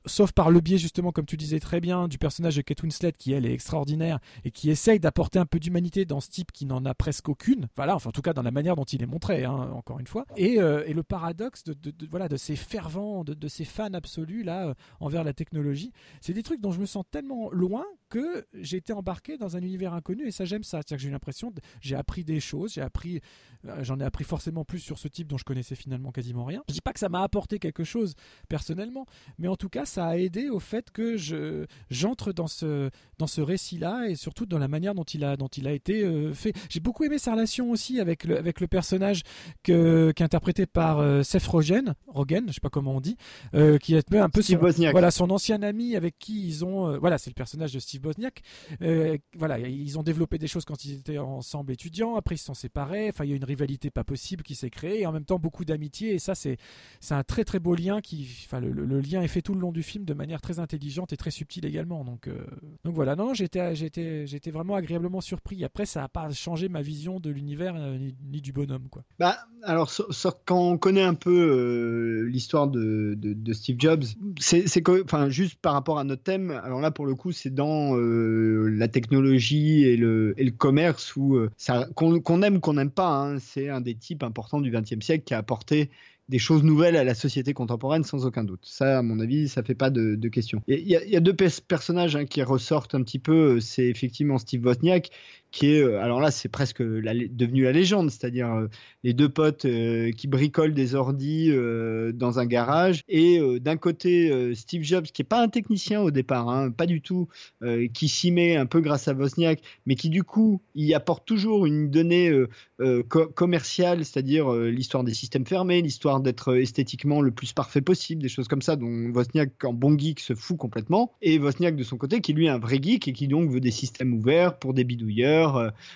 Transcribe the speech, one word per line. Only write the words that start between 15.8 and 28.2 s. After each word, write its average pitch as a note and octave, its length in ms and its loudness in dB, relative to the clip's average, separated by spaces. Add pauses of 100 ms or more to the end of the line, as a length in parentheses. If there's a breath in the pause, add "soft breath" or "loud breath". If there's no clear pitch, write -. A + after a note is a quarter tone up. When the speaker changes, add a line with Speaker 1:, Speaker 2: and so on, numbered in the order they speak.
Speaker 1:
C'est - 140 -8
des A3 100 -6
trucs D#4 160 -6
dont G3+ 100 -4
je F3 100 -4
me G3+ 60 -4
sens F#3+ 240 -8
tellement C4+ 400 -8
loin F#3+ 340 -2 (260)
que C#4 340 -6 (160)
j'ai E3+ 160 -8
été F#3 160 -8
embarqué G3 460 -10
dans F#3 180 -8
un F3+ 40 -6
univers F#3 340 -6
inconnu, F#3 320 -8
et G#3+ 60 -6
ça, F#3+ 120 -8
j'aime G#3 200 -6
ça. E3 140 -8
C'est-à-dire D3 200 -8
que C3 40 -8
j'ai C#3 60 -6
eu C#3 40 -6
l'impression C#3+ 380 -10
de, E3+ 120 -16 (180 soft breath)
j'ai C3+ 140 -8
appris D3 300 -6
des D3+ 160 -2
choses, E3+ 340 -8
j'ai C#3 80 -8
appris, E3 380 -8 (460 soft breath)
euh, C#3+ 160 -10
j'en C3 180 -6
ai C#3 40 -4
appris - 200 -6
forcément D#3+ 400 -6
plus F3 160 -10
sur - 180 -14
ce D#3 100 -12
type D#3+ 200 -12
dont C#3 100 -6
je - 60 -10
connaissais B2+ 320 -8
finalement C3 340 -10
quasiment A#2+ 340 -8
rien. F#3 240 -10
Je C#3+ 60 -6
dis D#3+ 80 -8
pas C4 100 -6
que - 60 -10
ça D#4 100 -2
m'a F3+ 140 -2
apporté G3+ 360 -4
quelque E3 260 -6
chose G3+ 300 -4 (340 soft breath)